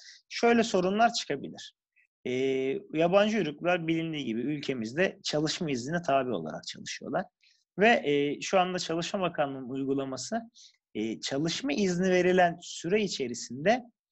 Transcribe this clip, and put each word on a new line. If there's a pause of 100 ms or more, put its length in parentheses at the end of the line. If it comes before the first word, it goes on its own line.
(300)
şöyle
sorunlar
çıkabilir. (500)
E, (640)
yabancı
uyruklular
bilindiği
gibi
ülkemizde
çalışma
iznine
tabi
olarak
çalışıyorlar. (540)
Ve,
e,
şu
anda
Çalışma
Bakanlığı'nın
uygulaması, (540)
e,
çalışma
izni
verilen
süre
içerisinde, (280)